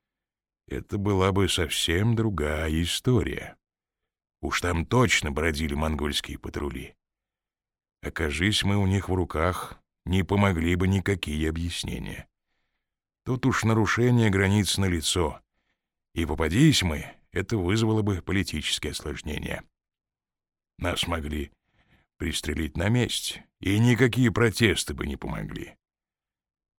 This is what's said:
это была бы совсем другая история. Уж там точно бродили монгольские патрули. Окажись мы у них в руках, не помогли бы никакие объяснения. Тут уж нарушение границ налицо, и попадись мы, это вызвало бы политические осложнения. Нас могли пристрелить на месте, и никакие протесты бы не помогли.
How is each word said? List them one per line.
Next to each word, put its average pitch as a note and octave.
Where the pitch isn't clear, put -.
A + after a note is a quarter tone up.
это E2
была G2
бы F#2+
совсем F#2
другая D#2
история. F2
Уж D2+
там F2
точно A2+
бродили D2+
монгольские D2+
патрули. -
Окажись D#2
мы G2+
у G2+
них F#2+
в F2+
руках, F2
не F#2
помогли F2+
бы F#2
никакие F2
объяснения. -
Тут B2+
уж A#2
нарушение A2+
границ G2
налицо, F2
и F2
попадись D#2+
мы, D#2
это G2
вызвало A2
бы G2+
политические D#2+
осложнения. -
Нас -
могли D2+
пристрелить D2+
на E2+
месте, -
и G2+
никакие A#2+
протесты G#2
бы C#2
не C#2+
помогли. -